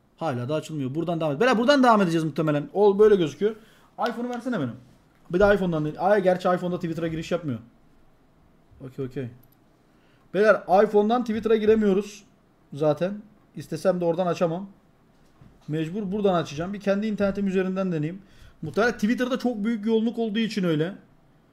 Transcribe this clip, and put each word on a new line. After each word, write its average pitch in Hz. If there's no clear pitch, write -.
Hala 127
da 156
açılmıyor. 147
Buradan 165
devam 151
ed-, 139
beyler, 240
buradan 262
devam 226
edeceğiz 165
muhtemelen. 156
O 196
böyle 214
gözüküyor. 190
iPhone'u 240
versene 240
benim. 120
Bir 175
de 202
iPhone'dan 175
değil. 151
Ay, 196
gerçi 180
iPhone'da 180
Twitter'a 165
giriş 160
yapmıyor. 156
Okey, 131
okey. 127
Beyler, 196
iPhone'dan 214
Twitter'a 226
giremiyoruz 208
zaten. 151
İstesem 175
de 175
oradan 170
açamam. 175
Mecbur 165
buradan 202
açacağım. 165
Bir 202
kendi 202
internetim 202
üzerinden 185
deneyeyim. 165
Muhtemelen 196
Twitter'da 240
çok 226
büyük 214
yoğunluk 226
olduğu 220
için 208
öyle. 165